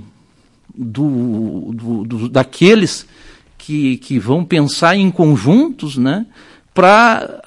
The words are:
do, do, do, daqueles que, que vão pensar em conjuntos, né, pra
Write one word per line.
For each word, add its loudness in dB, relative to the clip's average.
do, -4
do, -8
do, -6
daqueles 0
que, -4
que -6
vão -2
pensar 0
em 2
conjuntos, 2
né, -2
pra 2